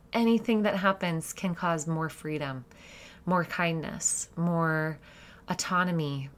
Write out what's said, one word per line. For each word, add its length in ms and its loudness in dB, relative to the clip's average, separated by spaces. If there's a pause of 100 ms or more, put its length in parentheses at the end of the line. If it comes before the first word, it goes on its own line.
(140)
Anything 480 4
that 140 2
happens 580 0
can 200 -2
cause 320 -2
more 220 0
freedom, 560 -6 (600)
more 180 2
kindness, 920 -2
more 640 2 (480)
autonomy, 920 0